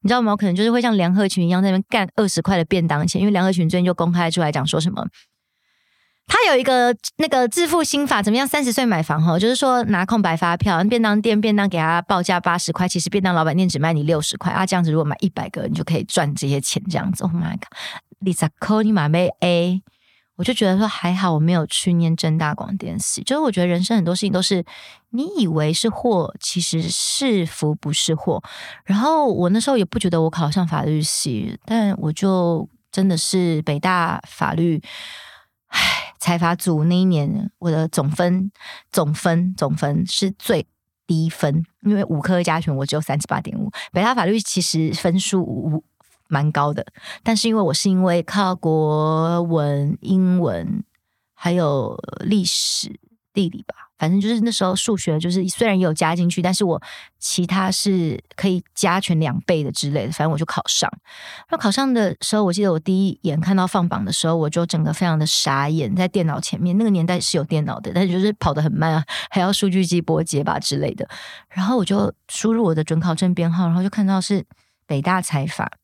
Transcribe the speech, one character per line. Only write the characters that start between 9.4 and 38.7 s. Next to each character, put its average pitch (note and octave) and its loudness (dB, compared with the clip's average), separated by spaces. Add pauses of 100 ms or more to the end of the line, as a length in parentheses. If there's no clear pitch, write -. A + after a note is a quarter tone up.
是 B3+ 2
说 B3+ 2
拿 F#3+ 0
空 A3 2
白 E3 2
发 E3+ 0
票， E3+ 2
便 A3+ 2
当 G#3 2
店 G#3+ 2
便 G#3+ 2
当 G3+ 2
给 F#3 -2
他 E3 2
报 F3+ 0
价 F3+ 2
八 F3 0
十 F3 -4
块， F3+ 0
其 F3+ -2
实 E3 -4
便 G3+ 0
当 F#3 2
老 D#3+ 2
板 D#3 0
店 F#3 4
只 D#3+ -2
卖 D#3+ 2
你 D3 0
六 D#3 2
十 - -4
块 - -2
啊。 F#3+ 0
这 F#3 0
样 F3 2
子 D#3 2
如 D#3 2
果 D#3+ 2
买 D3 -4
一 G3+ 0
百 - -6
个， - -8
你 D3 -2
就 D#3 -4
可 E3 0
以 - -2
赚 D3+ 0
这 C#3 -4
些 C#3+ 0
钱。 - -4
这 E3 -2
样 - -2
子， - -4
Oh F3 0
my E3+ -2
god， G3 -8 (560)
你 F#3+ -2
咋 D#3+ 0 (120)
扣 G#3+ 0
你 A3 2
妈 D#3+ 2
妹 E3+ 2 (120)
A？ F3 2 (540)
我 F3+ -2
就 B3 0
觉 A3 2
得 F#3+ 4
说 A3 2
还 F3+ -2
好 F#3 2
我 D3+ 2
没 D#3+ 4
有 E3 2
去 - 0
念 E3 2
政 D#3+ 0
大 D#3 0
广 - -8
电 F3 -6
系， - -6
就 C4 0
是 D4 0
我 D4+ 0
觉 F#3+ -2
得 F3 2
人 F3 0
生 A#3 0
很 F#3+ 2
多 F3 0
事 F3+ -4
情 G3 -2
都 F#3 0
是 F#3 0 (460)
你 B3+ -4 (100)
以 B3 2
为 D#3 0
是 G3 0
祸， G3+ -2
其 - -4
实 E3 -2
是 F3+ -2
福 D3+ -2
不 D3 -6
是 - 0
祸。 - -2 (420)
然 G3 2
后 D4 2
我 F3+ 2
那 G#3 4
时 A3+ 0
候 C#4 4
也 G#3 4
不 - -4
觉 F#3+ 0
得 E3+ 2
我 D#3+ 2
考 D#3+ 0
上 F3+ 2
法 D#3+ -2
律 D3+ 0
系， - -4
但 G#3+ 2
我 D3+ -2
就 F3 0 (260)
真 F#3+ 2
的 F3 2
是 E3+ 0
北 D3 -2
大 F3 0
法 - -4
律， D#3+ 2 (840)
唉， - -2
财 F3 0
阀 E3+ 2
组 E3 0
那 F3 4
一 F#3 4
年 D#3+ 0
我 F3 -2
的 D#3+ 2
总 C#3+ 0
分， F3+ 0 (400)